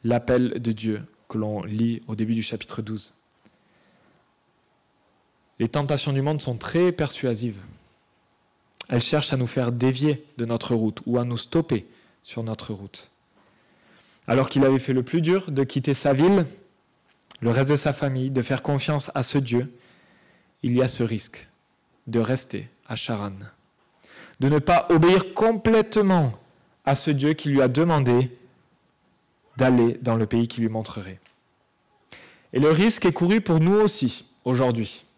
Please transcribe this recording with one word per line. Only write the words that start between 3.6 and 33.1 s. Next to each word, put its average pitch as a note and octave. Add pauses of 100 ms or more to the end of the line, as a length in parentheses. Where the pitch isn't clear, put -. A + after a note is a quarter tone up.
Les A#2
tentations C#3+
du C3+
monde D3+
sont B2
très F3
persuasives. A#2+ (1300)
Elles A#2+
cherchent D3
à -
nous B2
faire A#2+
dévier C3 (140)
de A#2
notre A#2
route A2
ou A#2+
à A#2+
nous A#2+
stopper C3 (360)
sur -
notre A2
route. G2 (1160)
Alors B2+
qu'il C3+
avait C3+
fait C3
le B2+
plus D#3+
dur F3+
de C#3
quitter C#3
sa C#3
ville, F3 (960)
le A#2
reste C3+
de D3
sa C#3+
famille, C3
de C3
faire B2
confiance C#3+
à C3+
ce -
Dieu, B2+ (840)
il A#2+
y B2
a B2+
ce -
risque - (580)
de A#2
rester A2 (160)
à A#2
Charan, G#2 (1080)
de C3+
ne D3+
pas E3+
obéir F3+
complètement G#3+ (460)
à C#3
ce -
Dieu C#3+
qui D3
lui C#3
a B2+
demandé B2+ (1160)
d'aller A#2+
dans A#2+
le A2+
pays A#2
qu'il A#2
lui A2
montrerait. G#2 (1300)
Et B2+
le D3+
risque G3
est F3